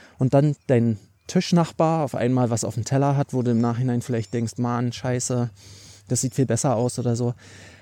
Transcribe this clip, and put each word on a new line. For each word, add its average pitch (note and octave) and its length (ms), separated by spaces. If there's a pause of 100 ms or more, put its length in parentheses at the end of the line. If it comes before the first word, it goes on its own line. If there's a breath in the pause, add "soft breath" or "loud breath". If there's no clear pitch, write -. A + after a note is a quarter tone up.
(180 loud breath)
und C3 160
dann C#3+ 220 (100)
dein A#2 320 (280)
Tischnachbar E3 760
auf - 100
einmal B2 360
was A#2 140
auf - 100
dem A2+ 100
Teller C#3 320
hat, C#3 160
wo C3 80
du B2 100
im A#2 120
Nachhinein A#2+ 400
vielleicht A#2 320
denkst, A#2 240
Mann, A#2+ 340
scheiße, B2 560 (600 loud breath)
das B2+ 120
sieht C3 140
viel C3+ 100
besser A#2 320
aus B2 220
oder A#2+ 180
so, A#2+ 160 (500 loud breath)